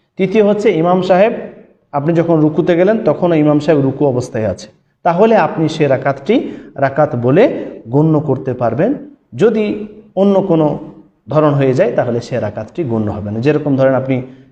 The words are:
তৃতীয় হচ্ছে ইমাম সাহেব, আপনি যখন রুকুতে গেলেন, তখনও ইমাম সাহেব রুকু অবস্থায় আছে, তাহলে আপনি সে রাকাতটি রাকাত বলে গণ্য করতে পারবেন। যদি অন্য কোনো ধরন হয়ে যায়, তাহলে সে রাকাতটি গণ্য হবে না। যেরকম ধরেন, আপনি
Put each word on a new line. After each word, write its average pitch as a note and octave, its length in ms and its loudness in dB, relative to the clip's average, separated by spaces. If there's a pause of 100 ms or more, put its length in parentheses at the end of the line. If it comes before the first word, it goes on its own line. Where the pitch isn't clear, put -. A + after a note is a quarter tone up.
(180)
তৃতীয় F#3+ 260 2
হচ্ছে G#3 280 2
ইমাম F3 300 2
সাহেব, F#3+ 320 2 (580)
আপনি D3 220 -2
যখন E3 260 2
রুকুতে D#3 360 0
গেলেন, G3 300 2
তখনও E3+ 300 0
ইমাম D3+ 240 2
সাহেব D3 220 0
রুকু C3+ 240 -2
অবস্থায় A#2+ 420 -4
আছে, F2+ 200 -8 (360)
তাহলে G3 320 2
আপনি D#3+ 340 0
সে D3 180 0
রাকাতটি C3+ 480 0 (400)
রাকাত C#3 400 0
বলে C3 280 4 (440)
গণ্য D3+ 320 2
করতে C3 340 -2
পারবেন। B2 400 -2 (420)
যদি G#3+ 300 2 (500)
অন্য F#3+ 260 4
কোনো D#3+ 380 0 (500)
ধরন D3+ 240 2
হয়ে C3+ 200 2
যায়, G3 220 0
তাহলে A#2+ 260 -2
সে B2 180 -6
রাকাতটি G#2+ 440 -6
গণ্য A2 280 -2
হবে G2+ 200 -8
না। A2 80 -6
যেরকম D3 360 0
ধরেন, C3+ 200 2
আপনি B2+ 260 -2 (300)